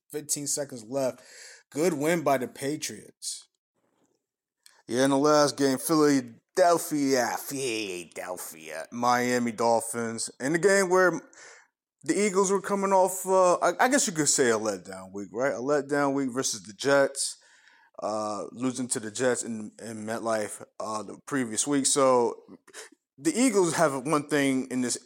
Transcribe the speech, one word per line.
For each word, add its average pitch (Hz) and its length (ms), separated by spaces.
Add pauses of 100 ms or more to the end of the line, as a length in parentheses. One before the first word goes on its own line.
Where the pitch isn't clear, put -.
(100)
fifteen 147 360
seconds 135 420
left. 131 320 (500)
Good 170 220
win 156 300
by 139 160
the 123 100
Patriots. - 1000 (1400)
Yeah, 123 160
in 139 60
the 139 80
last 147 400
game, 135 180
Philadelphia, 143 1600
Philadelphia, 90 1500
Miami 123 640
Dolphins. 113 760 (100)
In 135 140
the 175 40
game 196 300
where 180 320 (840)
the 160 160
Eagles 196 320
were 196 100
coming 196 320
off, 185 320
uh, 185 340
I, 175 260
I 254 40
guess 262 200
you 202 40
could 156 160
say 127 220
a 113 80
letdown 95 540
week, 101 200
right? 123 200
A 98 80
letdown 143 540
week 139 180
versus 117 320
the 107 80
Jets, 139 640 (680)
uh, 107 480
losing 123 380
to 127 100
the 107 140
Jets 123 320
in, 110 260 (100)
in 110 240
MetLife, 110 600 (160)
uh, 101 240
the 95 220
previous 123 420
week. 143 180
So 131 480 (840)
the 156 220
Eagles 196 360
have 147 200 (100)
one 147 220
thing 139 460
in 127 80
this 123 260